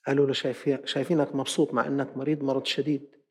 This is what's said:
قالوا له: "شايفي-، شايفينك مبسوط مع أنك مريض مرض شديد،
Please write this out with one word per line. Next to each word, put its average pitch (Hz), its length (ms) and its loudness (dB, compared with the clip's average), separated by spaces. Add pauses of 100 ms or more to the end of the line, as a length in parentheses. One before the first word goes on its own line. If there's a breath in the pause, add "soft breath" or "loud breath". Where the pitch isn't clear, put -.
قالوا 139 200 4
له: 135 60 0
"شايفي-، 131 520 -2
شايفينك 147 500 0
مبسوط 139 380 0
مع 120 140 2
أنك 139 300 -2
مريض 143 260 -2
مرض 135 220 0
شديد، 143 500 -2 (160)